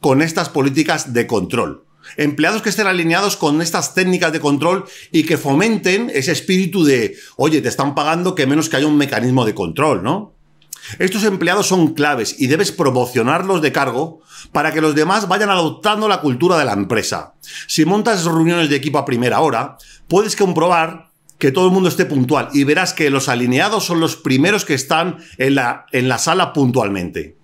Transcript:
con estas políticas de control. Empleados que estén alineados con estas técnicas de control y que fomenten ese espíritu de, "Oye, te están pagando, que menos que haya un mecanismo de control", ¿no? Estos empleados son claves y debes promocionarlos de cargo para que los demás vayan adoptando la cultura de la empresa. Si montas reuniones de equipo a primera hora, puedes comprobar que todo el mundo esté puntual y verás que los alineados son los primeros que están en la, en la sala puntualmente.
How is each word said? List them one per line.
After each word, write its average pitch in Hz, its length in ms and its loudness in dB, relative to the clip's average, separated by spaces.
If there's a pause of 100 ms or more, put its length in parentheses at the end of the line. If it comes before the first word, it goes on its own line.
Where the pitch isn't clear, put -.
con 139 200 4
estas 165 280 -2
políticas 143 640 0
de 117 140 2
control. 92 580 -2 (320)
Empleados 151 440 0
que 220 80 -2
estén 196 180 -2
alineados 180 500 0
con 151 240 0
estas 170 320 -4
técnicas 180 380 0
de 156 80 -4
control 147 460 0 (260)
y 156 120 2
que 156 140 0
fomenten 190 760 0
ese 139 180 -2
espíritu 185 520 0
de, 123 320 2 (220)
"Oye, 151 240 2
te 120 80 -2
están 139 260 -4
pagando, 165 400 -2
que 139 120 0
menos 151 220 0
que 143 80 -2
haya 147 100 0
un 151 100 2
mecanismo 127 480 0
de 107 80 0
control", 98 500 -2
¿no? 185 300 -4 (640)
Estos 190 260 -2
empleados 190 440 0
son 175 260 2
claves 143 460 -2
y 135 80 0
debes 165 240 0
promocionarlos 139 920 0
de 175 100 0
cargo 143 500 -4 (300)
para 151 220 0
que 156 80 0
los 156 140 2
demás 185 320 0
vayan 202 220 0
adoptando 208 580 0
la 185 140 0
cultura 156 360 0
de 147 80 2
la 110 80 -2
empresa. 98 600 -4 (340)
Si 156 180 2
montas 202 400 0
reuniones 165 440 2
de 147 80 2
equipo 139 200 -2
a 139 80 -2
primera 120 360 0
hora, 135 360 -2 (300)
puedes 202 280 2
comprobar 165 720 0 (280)
que 139 140 2
todo 185 160 4
el 185 60 6
mundo 185 160 4
esté 180 160 0
puntual 131 480 0
y 139 100 4
verás 160 300 0
que 151 180 0
los 139 180 0
alineados 131 560 0
son 170 140 0
los 165 160 0
primeros 156 500 2
que 160 80 -2
están 165 460 -2 (180)
en 139 180 2
la, 127 360 -2
en 127 180 0
la 120 80 0
sala 170 360 0
puntualmente. 98 920 -2